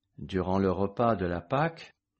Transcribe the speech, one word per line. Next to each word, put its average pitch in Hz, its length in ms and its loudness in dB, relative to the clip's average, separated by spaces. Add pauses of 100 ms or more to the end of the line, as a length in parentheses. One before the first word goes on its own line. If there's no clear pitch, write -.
(180)
durant 92 400 0
le 98 120 4
repas 98 440 0
de 95 120 0
la 87 140 -2
Pâque, 151 540 -4 (260)